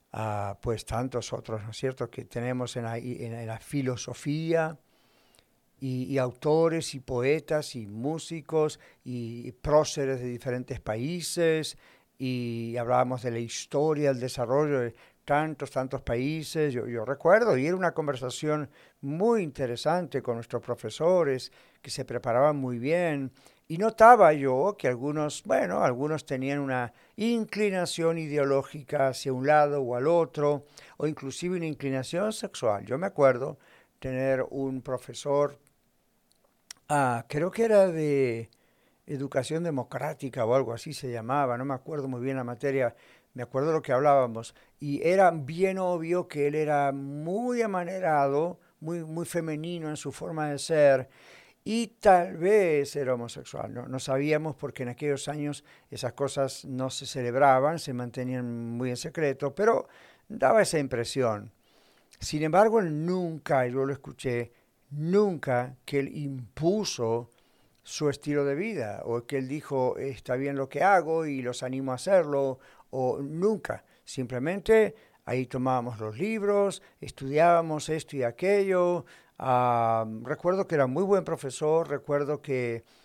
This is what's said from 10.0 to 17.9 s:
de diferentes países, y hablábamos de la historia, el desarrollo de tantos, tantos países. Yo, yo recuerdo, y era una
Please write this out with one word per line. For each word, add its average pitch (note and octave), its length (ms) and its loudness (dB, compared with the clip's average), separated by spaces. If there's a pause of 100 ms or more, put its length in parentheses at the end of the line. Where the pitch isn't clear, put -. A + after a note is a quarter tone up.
de B2 60 -6
diferentes B2 520 -6
países, D#3 960 -2 (400)
y A#2+ 600 -4
hablábamos B2 460 2
de B2 100 -4
la A#2 80 -2
historia, C#3+ 680 0
el B2+ 100 -2
desarrollo C3+ 580 0
de A#2 160 -2 (300)
tantos, D3 480 0
tantos C3 300 -4
países. D3 720 -2
Yo, A#2+ 140 -4
yo A#2 180 -6
recuerdo, E3+ 540 4
y C3+ 80 0
era F3 80 0
una F#3 200 0